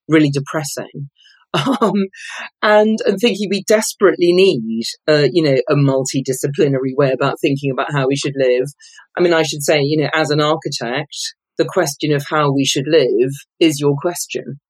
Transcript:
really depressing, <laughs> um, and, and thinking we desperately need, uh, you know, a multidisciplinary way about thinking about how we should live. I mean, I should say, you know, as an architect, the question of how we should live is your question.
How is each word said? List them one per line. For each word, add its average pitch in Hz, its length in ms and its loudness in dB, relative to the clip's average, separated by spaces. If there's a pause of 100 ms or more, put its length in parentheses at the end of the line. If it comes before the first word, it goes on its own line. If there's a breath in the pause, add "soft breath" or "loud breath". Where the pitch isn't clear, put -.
really 151 220 4
depressing, 143 800 -8 (480 soft breath)
<laughs> 220 240 -2
um, 202 240 0 (560 loud breath)
and, 214 440 4
and 196 140 0
thinking 202 300 0
we 196 140 -2
desperately 180 680 2
need, 123 500 2 (240)
uh, 147 240 4
you 165 120 2
know, 139 140 4 (120)
a 151 60 2
multidisciplinary 135 1200 0
way 135 160 2
about 131 300 -2
thinking 139 300 -2
about 131 200 -4
how 135 160 0
we 139 80 0
should 143 200 -4
live. 127 320 2 (500 loud breath)
I 175 40 0
mean, 175 120 4
I 160 100 4
should 147 200 -6
say, 156 180 2
you 147 160 0
know, 147 160 0
as 156 160 2
an 147 120 2
architect, 151 720 -4 (420)
the 160 80 2
question 156 480 -2
of 143 160 -2
how 151 220 2
we 135 140 0
should 139 220 -2
live 131 440 2 (280)
is 156 200 0
your 143 180 2
question. - 640 -8 (100)